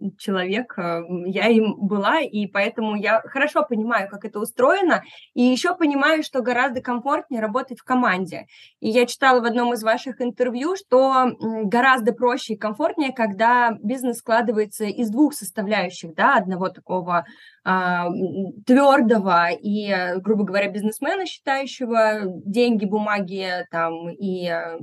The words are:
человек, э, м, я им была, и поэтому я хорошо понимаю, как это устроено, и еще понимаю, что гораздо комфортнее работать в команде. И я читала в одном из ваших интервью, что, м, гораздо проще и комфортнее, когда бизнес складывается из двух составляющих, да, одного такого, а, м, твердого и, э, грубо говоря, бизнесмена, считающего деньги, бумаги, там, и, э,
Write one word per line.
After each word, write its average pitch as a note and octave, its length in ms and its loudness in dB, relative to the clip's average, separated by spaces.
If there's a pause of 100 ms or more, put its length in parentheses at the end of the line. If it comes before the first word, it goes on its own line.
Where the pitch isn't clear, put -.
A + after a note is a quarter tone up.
(200)
человек, G3 580 -4
э, G3 40 -6
м, E3+ 440 -6
я F#3+ 220 0
им A3 320 4
была, G3+ 420 2
и G#3 240 -4
поэтому G#3+ 500 -2
я G#3 260 2
хорошо D4 460 0
понимаю, A3 400 0
как - 180 -12
это G#3+ 140 -8
устроено, C4 640 2 (320)
и B3 80 0
еще B3+ 340 4
понимаю, D4+ 460 2
что C4 220 -4
гораздо B3 400 0
комфортнее B3 580 -4
работать A#3 380 -4
в - 40 -20
команде. G3+ 640 0 (360)
И - 80 -2
я A#3+ 180 4
читала B3+ 340 4
в A3+ 40 -2
одном A#3+ 280 0
из A3 80 -4
ваших A#3+ 400 -2
интервью, B3 540 -2
что, C4+ 380 4 (280)
м, A3 260 -4
гораздо A#3+ 460 2
проще A#3+ 400 -2
и G3+ 40 -4
комфортнее, C4+ 540 -4
когда A#3 600 2 (100)
бизнес A#3+ 380 -4
складывается G#3+ 680 0
из G#3+ 240 -2
двух C4 240 4
составляющих, F#3+ 800 -6
да, A#3 240 4
одного F#3 320 -2
такого, F3 560 -4 (420)
а, F3+ 380 0
м, F#3 600 -6
твердого A#3 840 4
и, G3+ 400 -4
э, F3+ 300 -2
грубо G3+ 240 0
говоря, G3 260 0
бизнесмена, A3 560 -4
считающего A#3 960 -2 (240)
деньги, A3 400 2
бумаги, F#3+ 840 -4
там, E3 380 -4
и, F#3 360 -6
э, E3+ 380 -6